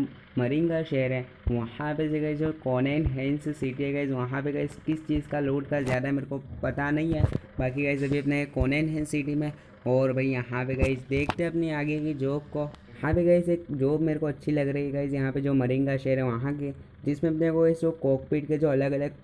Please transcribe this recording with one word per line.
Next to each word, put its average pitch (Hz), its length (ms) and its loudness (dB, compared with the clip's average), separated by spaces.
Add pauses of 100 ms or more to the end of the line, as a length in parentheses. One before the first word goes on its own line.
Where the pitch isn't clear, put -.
(380)
Maringa 156 460 2
शहर 135 280 0
है 127 140 -2 (240)
वहाँ 120 460 -2
पे 156 140 0
से 151 100 0
guys 151 200 -2
जो 156 120 0 (120)
Conan 131 440 2
Hens 135 420 -2
city 139 340 -4
है 139 100 -2
guys, 143 160 0
वहाँ 131 340 -2
पे 143 80 -2
guys 147 240 -4 (100)
किस 156 220 -2
चीज़ 151 220 0
का 147 100 -2
load 139 280 0
का 143 140 0
ज़्यादा 127 300 0
मेरे 139 160 0
को 139 140 -6 (220)
पता 143 280 -2
नहीं 160 220 0
है। 151 100 2 (360)
बाकी 131 240 0
guys 143 200 0
अभी 143 160 0
अपने 143 280 0
Conan 143 420 2
Hens 151 220 -2
city 147 240 0
में 147 160 0 (360)
और 131 260 4
भाई 131 140 0
यहाँ 123 380 -2
पे 131 100 -2
guys 131 340 0
देखते 143 340 0
हैं 165 80 0
अपनी 165 220 0
आगे 151 260 0
की 151 160 -2
job 139 360 -4
को। 147 180 -4 (280)
हाँ 151 160 0
भाई 170 120 4
guys, 175 240 6
एक 170 220 0
जॉब 143 300 2
मेरे 156 180 0
को 156 60 -2
अच्छी 147 260 -4
लग 143 180 2
रही 143 160 0
है 139 60 -4
guys, 143 220 -2
यहाँ 135 180 0
पे 139 100 -2
जो 139 120 2
मरिंगा 135 440 2
शहर 135 200 2
है 131 60 2
वहाँ 127 300 0
की, 143 180 -6 (340)
जिसमें 147 240 0
अपने 160 220 2
को 165 160 4
इस 165 140 2
जो 165 120 2
cockpit 139 540 0
के 151 100 2
जो 151 120 4
अलग-अलग 139 420 2 (120)